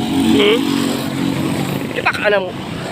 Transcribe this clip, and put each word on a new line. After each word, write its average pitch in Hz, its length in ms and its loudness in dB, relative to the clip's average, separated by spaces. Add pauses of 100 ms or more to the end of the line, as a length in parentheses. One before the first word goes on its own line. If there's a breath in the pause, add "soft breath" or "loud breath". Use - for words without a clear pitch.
(360)
Mm. 208 240 6 (1400)
Kita - 160 0
ka 196 160 -2
na 202 160 2
mo. 180 80 -6 (400)